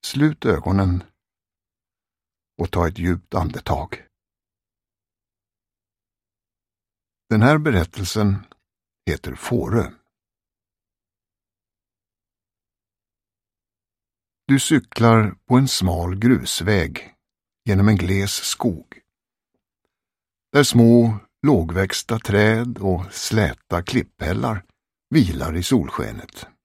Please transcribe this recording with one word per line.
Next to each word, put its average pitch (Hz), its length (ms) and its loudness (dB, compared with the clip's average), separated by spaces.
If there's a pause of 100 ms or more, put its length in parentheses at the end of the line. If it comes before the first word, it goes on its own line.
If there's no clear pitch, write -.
Slut 151 380 0
ögonen 92 580 0 (1600)
och 85 120 -4
ta 85 180 0
ett - 100 -8
djupt 85 360 -4
andetag. - 720 -6 (3250)
Den 110 140 2
här 147 160 4
berättelsen 101 840 -2 (640)
heter 67 280 -6
Fårö. - 580 -4 (4000)
Du 139 140 2
cyklar 113 880 2
på 123 100 2
en 135 120 4
smal 90 500 -2
grusväg 95 960 -2 (500)
genom 101 240 2
en 107 80 4
gles 95 360 -2
skog, - 680 -6 (1500)
där 143 120 6
små, 117 540 6 (280)
lågväxta 95 720 0
träd 110 600 0
och 92 340 -4
släta 90 720 -2
klipphällar 107 800 -4 (460)
vilar 80 460 0
i 90 60 -4
solskenet. - 840 -4 (180)